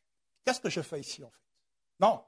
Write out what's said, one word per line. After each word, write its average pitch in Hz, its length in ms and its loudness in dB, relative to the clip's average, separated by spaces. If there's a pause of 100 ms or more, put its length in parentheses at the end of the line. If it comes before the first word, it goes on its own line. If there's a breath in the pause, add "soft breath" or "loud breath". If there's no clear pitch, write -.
(440)
Qu'est-ce - 160 0
que 202 80 -2
je 160 140 -4
fais 147 180 -8
ici, - 240 -12
en 117 60 -20
fait ? » - 100 -20 (600)
Non. - 280 4